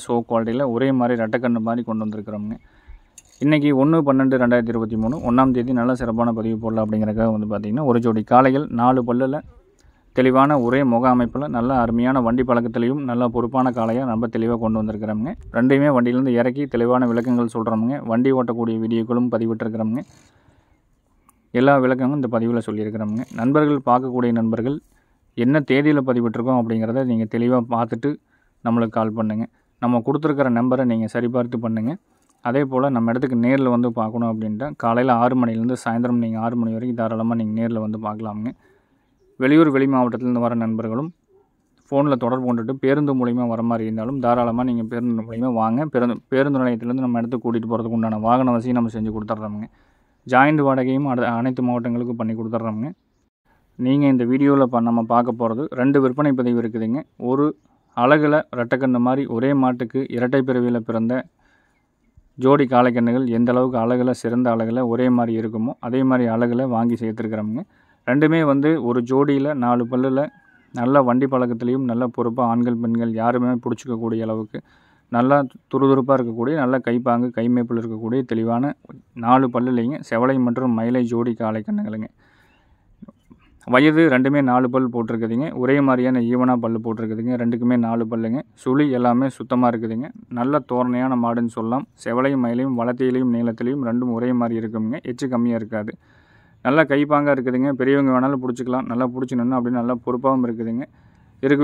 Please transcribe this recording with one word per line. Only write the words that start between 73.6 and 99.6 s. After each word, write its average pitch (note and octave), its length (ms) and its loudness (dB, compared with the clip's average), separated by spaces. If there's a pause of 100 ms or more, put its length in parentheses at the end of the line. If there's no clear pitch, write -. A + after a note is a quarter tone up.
பிடிச்சிக்கக்கூடிய A2+ 640 -6
அளவுக்கு A2 320 -8 (560)
நல்லா B2+ 200 4 (360)
துருதுருப்பா C3+ 440 4
இருக்கக்கூடிய, A#2 440 -2
நல்ல C3 160 0 (100)
கைப்பாங்கு, A#2+ 480 0
கைமேப்பில் A#2+ 460 0
இருக்கக்கூடிய A2+ 400 -4 (100)
தெளிவான A#2 400 -2 (540)
நாலு C3 280 4
பல்லுலைங்க B2 440 0 (120)
செவலை B2 260 2 (120)
மற்றும் B2 320 0
மயிலை A#2+ 320 0
ஜோடி A#2+ 300 0
காளைக்கண்ணுகளுங்க. A2 680 -4 (1600)
வயது D3+ 360 6 (120)
ரெண்டுமே C3+ 340 2
நாலு B2+ 240 2
பல் C3 220 2
போட்டிருக்குதுங்க. A#2 520 -2 (160)
ஒரே B2+ 140 2 (100)
மாதிரியான B2+ 440 2
ஈவனா B2+ 240 2 (100)
பல்லு A2+ 220 -2
போட்டிருக்குதுங்க. A2+ 560 -4
ரெண்டுக்குமே A#2+ 420 0
நாலு A#2 260 -2
பல்லுங்க. A2+ 300 -4 (220)
சுழி C#3 240 2 (120)
எல்லாமே B2 380 2
சுத்தமா B2 360 0
இருக்குதுங்க. A2+ 360 -4 (300)
நல்ல C#3 220 0 (120)
தோரணையான B2 520 0
மாடுன்னு A#2 320 -2
சொல்லலாம். A#2 300 -4 (180)
செவலையும் B2+ 420 0
மயிலையும் B2 340 -2
வளர்த்தியிலையும் B2+ 560 0
நீளத்திலையும் A#2+ 540 -2
ரெண்டும் B2 260 -2
ஒரே B2 140 -2 (100)
மாதிரி A#2 220 -2
இருக்குங்க. A2 380 -6 (120)
எச்சு B2+ 220 -6
கம்மியா A#2+ 260 0
இருக்காது. A2 340 -8 (720)
நல்லா D3 280 4
கைப்பாங்கா D3 440 2
இருக்குதுங்க. B2+ 360 0 (100)
பெரியவங்க C3+ 340 4
வேணாலும் C3 280 0
பிடிச்சிக்கலாம். B2+ 480 -4
நல்லா B2 220 -2
பிடிச்சி B2+ 280 -4
நின்னு B2+ 160 0
அப்படியே B2 220 -2